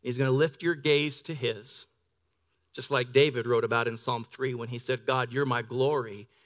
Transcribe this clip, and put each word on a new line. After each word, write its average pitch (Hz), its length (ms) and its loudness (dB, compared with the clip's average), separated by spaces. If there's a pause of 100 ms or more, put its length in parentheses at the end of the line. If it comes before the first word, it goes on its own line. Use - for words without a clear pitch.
He's 123 160 -6
gonna 131 140 2
lift 143 320 2
your 170 120 0
gaze 147 480 0
to 165 100 -10
his, 117 520 -8 (840)
just - 180 -12
like 123 220 0
David 127 340 4
wrote 117 200 2
about 117 220 2
in 113 100 -4
Psalm 117 260 -4
three 131 300 -6
when 117 160 -8
he 123 100 -8
said, 123 260 -4
"God, 127 280 0
you're 139 120 0
my 120 160 0
glory, 120 640 -2 (180)